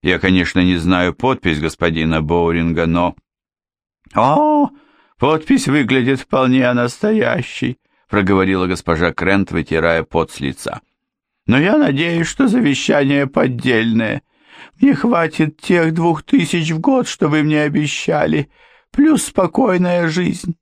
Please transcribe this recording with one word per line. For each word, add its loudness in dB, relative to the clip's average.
Я, 0
конечно, 0
не 2
знаю 0
подпись -2
господина -2
Боуринга, 0
но...» -2
«О, 2
подпись 0
выглядит 0
вполне 0
настоящей», -2
проговорила 2
госпожа -2
Крент, 0
вытирая 0
пот -4
с -12
лица. -8
«Но 2
я 2
надеюсь, 0
что 0
завещание 0
поддельное. 0
Мне 4
хватит -2
тех 2
двух -2
тысяч 0
в -2
год, 0
что -2
вы 2
мне 2
обещали, -2
плюс 2
спокойная 0
жизнь. -4